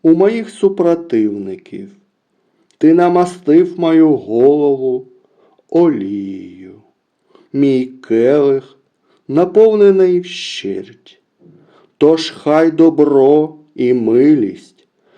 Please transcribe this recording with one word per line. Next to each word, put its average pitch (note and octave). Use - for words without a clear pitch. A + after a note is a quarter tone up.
у E3
моїх G#3
супротивників. G#2+
Ти D#3
намастив F3
мою D#3+
голову C3
олією. F#2+
Мій C3+
келих C3
наповнений F#3+
вщерть. -
Тож D#3+
хай D#3
добро D3+
і B2+
милість A#2+